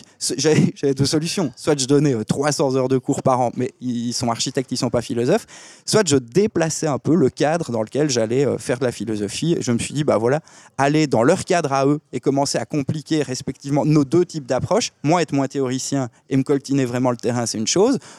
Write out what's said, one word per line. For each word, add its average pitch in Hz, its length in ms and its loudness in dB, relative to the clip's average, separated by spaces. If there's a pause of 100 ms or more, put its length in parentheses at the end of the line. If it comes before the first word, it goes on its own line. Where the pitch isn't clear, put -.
(180)
ce, - 180 -6
j'avais, 156 380 4
<laughs> - 20 -20
j'avais 139 200 0
deux 139 100 0
solutions. 160 500 -2
Soit 151 240 0
je 131 60 -2
donnais, 143 300 4
euh, 107 100 -2
trois 139 260 0
cents 139 240 0
heures 127 140 0
de 131 80 2
cours 131 240 -4
par 127 180 2
an, 120 160 0
mais 123 240 -4
ils, 120 280 -4
ils 120 60 -4
sont 120 160 -2
architectes, 127 420 -4
ils 127 60 -4
sont 127 120 -2
pas 120 140 0
philosophes. 123 420 0 (400)
Soit 214 220 2
je 143 100 4
déplaçais 160 720 0
un 135 100 0
peu 135 160 0
le 139 160 4
cadre 151 420 -2
dans 113 120 -2
lequel 143 260 -2
j'allais, 120 360 0
euh, 113 120 0
faire 120 220 -4
de 135 40 -4
la 120 80 0
philosophie. 107 640 -4
Et - 80 -2
je 123 100 -2
me 117 60 0
suis - 160 -8
dit, « 135 100 -2
Bah 113 140 2
voilà, 123 240 0 (360)
aller 151 280 2
dans 120 180 2
leur 165 220 2
cadre 165 260 0
à 139 140 2
eux 147 140 2 (120)
et 131 80 -6
commencer 139 380 0
à 117 80 -6
compliquer 151 560 -2
respectivement 135 640 -4
nos 151 180 4
deux 170 220 2
types 147 220 -10
d'approches, 131 440 0 (120)
moi 170 180 2
être 147 120 -4
moins 139 140 0
théoricien 131 640 -4 (200)
et 139 60 0
me 135 80 2
coltiner 139 400 0
vraiment 123 280 0
le 120 60 -2
terrain, 120 280 -2
c'est 107 140 -4
une 110 80 -4
chose. 226 320 2 (200)